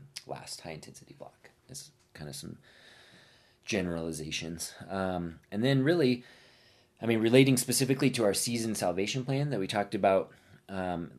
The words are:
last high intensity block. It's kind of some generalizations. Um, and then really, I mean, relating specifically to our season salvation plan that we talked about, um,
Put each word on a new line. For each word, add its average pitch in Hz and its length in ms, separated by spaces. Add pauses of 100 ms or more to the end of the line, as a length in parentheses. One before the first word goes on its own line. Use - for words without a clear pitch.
(260)
last - 340
high 85 120
intensity - 460
block. - 320 (180)
It's 139 220 (220)
kind 73 160
of 139 80
some - 220 (1080)
generalizations. 82 1120 (140)
Um, 90 520 (100)
and 107 140
then 135 180
really, 135 400 (800)
I 113 60
mean, 113 140
relating 127 360
specifically 131 540
to 117 140
our 101 100
season 113 400
salvation 101 500
plan 139 260
that 117 100
we 95 60
talked 101 280
about, 95 360 (380)
um, 90 500